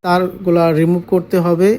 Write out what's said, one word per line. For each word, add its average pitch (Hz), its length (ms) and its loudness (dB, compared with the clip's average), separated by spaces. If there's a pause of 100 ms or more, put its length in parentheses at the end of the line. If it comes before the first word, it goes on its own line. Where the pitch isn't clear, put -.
তারগুলা 180 600 0 (160)
রিমুভ 175 220 0 (100)
করতে 185 240 -2 (100)
হবে 175 220 2 (100)